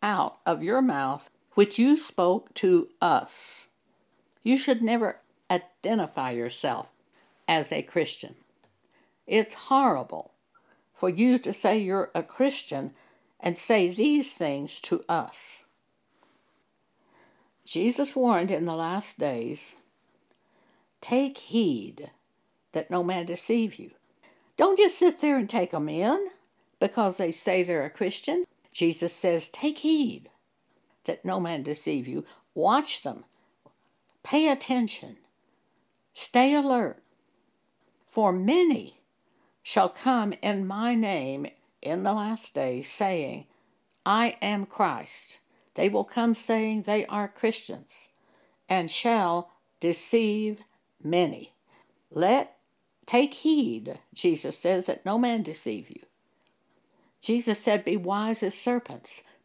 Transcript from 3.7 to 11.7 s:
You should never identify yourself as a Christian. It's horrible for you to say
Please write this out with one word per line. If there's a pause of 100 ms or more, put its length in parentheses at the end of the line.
You
should
never (280)
identify
yourself (580)
as
a
Christian. (920)
It's
horrible (600)
for
you
to
say